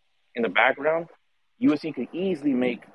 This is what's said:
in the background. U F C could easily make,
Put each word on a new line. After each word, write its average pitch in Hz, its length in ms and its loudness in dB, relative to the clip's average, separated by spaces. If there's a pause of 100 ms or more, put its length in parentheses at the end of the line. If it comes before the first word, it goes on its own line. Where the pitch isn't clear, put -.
(360)
in 120 80 -2
the 110 60 0
background. 139 580 2 (520)
U 139 140 4
F 147 60 -2
C 156 120 -8
could 127 220 -8
easily 160 400 -2
make, 123 300 -2 (120)